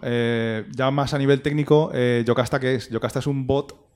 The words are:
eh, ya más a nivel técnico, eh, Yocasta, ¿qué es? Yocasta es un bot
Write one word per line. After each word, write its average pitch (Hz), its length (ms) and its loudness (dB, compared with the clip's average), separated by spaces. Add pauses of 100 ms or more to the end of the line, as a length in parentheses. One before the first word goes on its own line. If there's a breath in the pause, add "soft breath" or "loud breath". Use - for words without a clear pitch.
eh, 117 640 -2
ya 135 220 0
más 139 240 0
a - 20 0
nivel 139 240 4
técnico, 151 500 2
eh, 123 320 2
Yocasta, 120 360 2
¿qué 127 160 0
es? 113 160 -6
Yocasta 113 260 -4
es 127 80 -4
un 135 220 -2
bot 139 280 -2 (200)